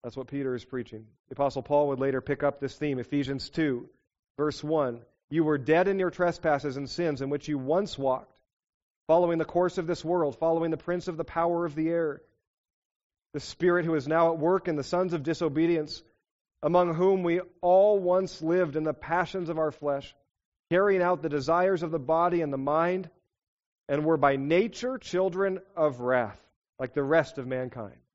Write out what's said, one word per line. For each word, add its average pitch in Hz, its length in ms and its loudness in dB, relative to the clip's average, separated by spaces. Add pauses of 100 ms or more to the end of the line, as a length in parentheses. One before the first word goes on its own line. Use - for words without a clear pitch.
That's 120 120 -12
what 131 120 -12
Peter 135 260 -4
is 113 100 -8
preaching. 113 440 -10 (200)
The - 60 -12
Apostle 139 280 0
Paul 147 260 2
would 135 100 -2
later 131 220 0
pick 143 240 -4
up 143 160 -2
this 135 160 -6
theme, 143 240 -4
Ephesians 139 500 -4
two, 139 400 -2 (460)
verse 147 260 -4
one. 139 420 -2 (260)
"You 160 120 2
were 151 160 2
dead 160 300 4
in 196 100 0
your 180 120 0
trespasses 151 640 -2
and 139 120 -8
sins 156 320 -4
in 135 100 -4
which 143 180 -6
you 147 100 -2
once 160 400 -2
walked, 131 340 -2 (760)
following 170 300 4
the 160 60 0
course 175 340 0
of 170 80 -4
this 170 180 -4
world, 160 340 0
following 165 320 0
the 156 60 -2
prince 175 320 -6
of 170 80 -8
the 170 80 -6
power 170 400 -2
of 151 100 -6
the 160 140 -2
air, 165 340 -2 (1080)
the 143 80 -6
spirit 175 460 2
who 165 80 2
is 135 120 -2
now 165 260 4
at 160 60 -4
work 180 300 2
in 160 80 -2
the 135 80 -4
sons 180 300 -2
of 156 80 -4
disobedience, 160 800 0 (600)
among 170 320 2
whom 185 280 2
we 175 180 0 (220)
all 196 360 6
once 185 440 0
lived 170 340 0
in 156 80 -2
the 151 100 -2
passions 175 540 -4
of 160 100 -4
our 156 140 0
flesh, 139 420 -6 (560)
carrying 190 320 4
out 175 200 2
the 165 60 -2
desires 165 540 2
of 165 80 -4
the 160 80 -2
body 165 440 2
and 143 100 -2
the 135 60 -4
mind, 165 520 0 (800)
and 147 160 -2
were 160 140 2
by 139 180 4
nature 190 640 0
children 190 600 0 (160)
of 147 260 0
wrath, 123 400 0 (380)
like 131 140 -8
the 143 100 -2
rest 147 360 2
of 123 80 -8
mankind." 127 520 -8 (160)